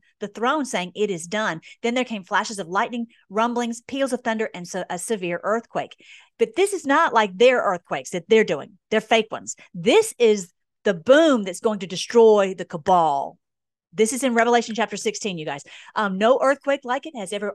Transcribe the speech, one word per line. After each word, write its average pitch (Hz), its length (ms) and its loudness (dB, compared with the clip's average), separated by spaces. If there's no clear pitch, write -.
the 202 80 -8
throne 254 380 -2
saying, 180 280 -6
'It 208 160 -2
is 170 160 -8
done.' 180 360 -6
Then 240 140 -2
there 247 100 0
came 208 180 -10
flashes 202 360 -4
of 165 80 -10
lightning, 233 400 -4
rumblings, 233 520 -2
peals 269 320 -4
of 247 80 -4
thunder, 220 320 -4
and 175 140 -14
so 180 200 -8
a 180 120 -8
severe 175 440 -6
earthquake." 196 520 -4
But 226 180 0
this 392 180 2
is 330 120 -6
not 285 280 2
like 214 220 2
their 247 220 6
earthquakes 175 540 -4
that 175 180 -6
they're 220 140 6
doing. 151 340 -6
They're 214 100 2
fake 220 300 0
ones. - 240 -10
This 254 460 2
is 208 340 2
the 208 100 0
boom 262 500 4
that's 185 160 -10
going 214 200 -2
to 185 80 -8
destroy 202 640 4
the 180 120 -10
cabal. 160 760 0
This 220 200 0
is 247 100 -6
in 247 100 0
Revelation 233 420 2
chapter 208 220 -4
sixteen, 202 400 -6
you 156 80 -10
guys. 143 180 -8
Um, 196 220 -2
"No 233 240 4
earthquake 277 420 0
like 262 220 -4
it 320 120 -16
has 196 140 -10
ever 202 240 -6